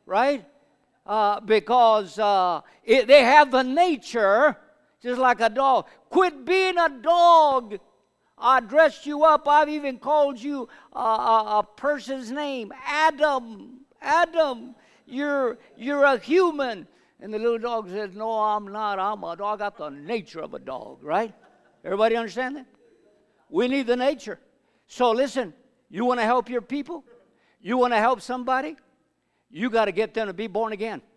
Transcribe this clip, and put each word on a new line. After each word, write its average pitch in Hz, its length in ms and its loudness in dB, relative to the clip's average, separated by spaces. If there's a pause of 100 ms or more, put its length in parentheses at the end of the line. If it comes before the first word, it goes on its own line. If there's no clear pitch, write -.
right? 247 400 0 (580)
Uh, 208 360 -2
because, 214 760 2
uh, 185 440 0 (220)
it, 240 220 4
they 269 160 8
have 277 280 6
the 262 120 2
nature, 254 920 2 (460)
just 247 180 -6
like 240 220 2
a 226 80 2
dog. 254 380 0 (200)
"Quit 302 380 0
being 370 320 0
a 330 100 2
dog. 285 920 4 (600)
I 254 220 4
dressed 277 460 2
you 294 180 0
up. 302 240 4
I've 294 220 4
even 285 280 -8
called 277 400 0
you, 269 300 -8 (260)
uh, - 40 -8
a, 220 640 0
a - 20 0
person's 262 680 -8
name. 269 400 -8 (140)
Adam, 262 1000 -2 (160)
Adam, 294 720 0 (320)
you're, 277 520 -4 (160)
you're 277 300 0
a 269 140 4
human." 285 680 -2 (340)
And 208 120 -14
the 214 60 -6
little 233 200 -2
dog 226 300 -6
says, 190 260 -10
"No, 220 160 -8
I'm 214 380 -2
not. 208 300 -6
I'm 196 260 -6
a 170 120 -10
dog. 202 260 -6
I - 20 -4
got 202 140 -10
the 151 100 -10
nature 160 520 -10
of 151 120 -12
a - 60 -14
dog," 131 440 -16
right? 190 300 -4 (500)
Everybody 214 320 0
understand 233 420 -6
that? 254 100 -18 (840)
We 220 200 0
need 269 180 -2
the 240 100 0
nature. 254 420 -4 (480)
So 247 260 0
listen, 240 420 -4 (340)
you 202 160 -6
wanna 240 200 0
help 240 260 0
your 247 100 -4
people? 294 440 -10 (580)
You 233 160 -2
wanna 240 220 2
help 233 200 0
somebody? 262 560 -6 (720)
You 214 220 -6
gotta 214 220 0
get 214 200 -4
them 220 140 -4
to 190 80 -10
be 214 120 -8
born 214 280 -6
again. 202 260 -10 (160)